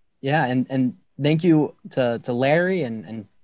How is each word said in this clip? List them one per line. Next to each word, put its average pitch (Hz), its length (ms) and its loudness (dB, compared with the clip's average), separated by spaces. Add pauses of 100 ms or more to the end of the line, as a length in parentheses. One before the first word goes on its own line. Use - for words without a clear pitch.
(220)
Yeah, 143 240 0
and, 127 240 0
and 131 280 -2 (240)
thank 156 220 2
you 156 320 4 (160)
to, 120 320 0
to 127 100 -4
Larry 160 500 0
and, 113 220 -8
and, 107 200 -12 (180)